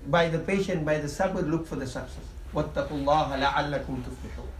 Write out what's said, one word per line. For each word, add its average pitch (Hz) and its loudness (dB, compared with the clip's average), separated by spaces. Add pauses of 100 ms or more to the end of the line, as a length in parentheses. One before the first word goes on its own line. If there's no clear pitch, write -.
By 165 4
the 160 2
patient, 190 0
by 151 2
the 147 -2
sabr, 185 0
look 160 2
for 147 -6
the 131 -4
success. - -8 (280)
"Wattaqullaha 143 2
la'allakum 139 0
tuflihun." - -8 (100)